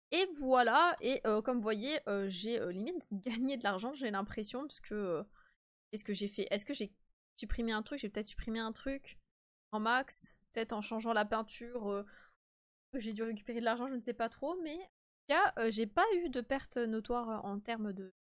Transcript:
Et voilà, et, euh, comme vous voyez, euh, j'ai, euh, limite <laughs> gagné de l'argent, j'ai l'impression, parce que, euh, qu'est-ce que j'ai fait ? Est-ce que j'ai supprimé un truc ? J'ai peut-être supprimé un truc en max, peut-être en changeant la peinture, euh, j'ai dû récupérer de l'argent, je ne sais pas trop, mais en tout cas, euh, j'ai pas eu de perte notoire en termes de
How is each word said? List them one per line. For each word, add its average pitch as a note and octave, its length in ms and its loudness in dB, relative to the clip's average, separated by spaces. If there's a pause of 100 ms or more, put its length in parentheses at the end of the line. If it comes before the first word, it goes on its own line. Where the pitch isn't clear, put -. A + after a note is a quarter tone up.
(120)
Et F#4 160 4 (100)
voilà, C4 640 6
et, C4 240 2
euh, G#3+ 160 4
comme B3 160 2
vous G#3 60 0
voyez, A3 340 0 (100)
euh, G3 220 0
j'ai, G#3 320 -2
euh, F3 100 -2
limite B3+ 360 -4
<laughs> - 40 -10
gagné A#3 460 0
de A#3+ 60 -8
l'argent, G3+ 280 0
j'ai C4 200 -4
l'impression, G#3 500 -4
parce D4 200 -8
que, - 120 -10
euh, G3 300 -2 (680)
qu'est-ce G#3+ 160 -4
que G#3 80 -2
j'ai G3+ 140 -2
fait ? G3+ 240 -4
Est-ce G3+ 140 2
que C#4+ 100 -4
j'ai - 180 -6 (440)
supprimé A3+ 340 0
un A3 100 0
truc ? C#4 180 -6
J'ai G#3 100 -4
peut-être G#3 180 -4
supprimé A3+ 320 -4
un A3+ 120 -4
truc - 460 -8 (540)
en G#3+ 80 0
max, A#3+ 580 0 (160)
peut-être A3+ 200 -4
en G#3+ 80 -2
changeant A3+ 300 -2
la G#3+ 140 4
peinture, A3+ 680 -4
euh, G3+ 140 -2 (880)
j'ai A3 200 -4
dû G#3+ 100 -4
récupérer A3+ 380 -4
de A#3+ 40 2
l'argent, A#3+ 220 2
je C4+ 80 -4
ne A#3 60 -4
sais A#3+ 120 -4
pas A#3 160 0
trop, D#4 320 -4
mais D#4 140 -6
en - 20 -6
tout - 640 0
cas, - 160 6
euh, A3+ 140 2
j'ai G#3+ 160 2
pas F4 180 4 (120)
eu F4 120 0
de B3 120 -2
perte C4+ 360 -2
notoire A3+ 680 0
en G3+ 160 -2
termes G#3+ 340 -2
de F#3+ 200 -10 (240)